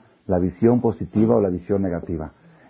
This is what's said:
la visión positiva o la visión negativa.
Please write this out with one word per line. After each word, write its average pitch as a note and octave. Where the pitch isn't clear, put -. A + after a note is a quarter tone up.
la F#2
visión F#2
positiva A2
o A2
la G2
visión F2+
negativa. E2+